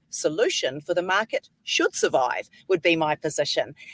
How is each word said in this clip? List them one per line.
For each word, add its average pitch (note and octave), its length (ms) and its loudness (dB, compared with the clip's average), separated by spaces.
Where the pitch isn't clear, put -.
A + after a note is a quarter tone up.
solution D#3+ 680 0
for D#3+ 140 -4
the E3+ 80 0
market F#3+ 480 -2
should - 320 0
survive C3 540 0
would F3+ 160 2
be E3+ 120 4
my D#3 200 0
position. D3 580 -2